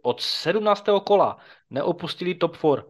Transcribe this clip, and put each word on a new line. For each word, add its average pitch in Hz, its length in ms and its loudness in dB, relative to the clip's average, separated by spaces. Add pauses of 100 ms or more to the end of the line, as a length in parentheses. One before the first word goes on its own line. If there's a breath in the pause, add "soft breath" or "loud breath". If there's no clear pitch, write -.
od 120 200 -2
sedmnáctého 202 800 0
kola 180 360 2 (320 loud breath)
neopustili 170 680 -4
top 170 200 -2
four 135 340 0